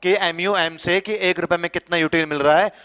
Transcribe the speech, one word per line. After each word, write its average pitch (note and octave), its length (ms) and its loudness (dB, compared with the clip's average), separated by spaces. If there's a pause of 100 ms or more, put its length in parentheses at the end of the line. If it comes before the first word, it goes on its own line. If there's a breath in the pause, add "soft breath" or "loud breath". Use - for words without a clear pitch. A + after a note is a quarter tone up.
कि F#3 180 2
एमयूएम F3 560 0
से F3 240 0
कि G#3+ 200 -6
एक F3+ 200 0
रुपए F3 160 0
में E3+ 140 -4
कितना F3 260 -4
यूटिल D#3+ 300 0
मिल D3 120 -4
रहा D3+ 200 4
है, G3+ 140 2 (120)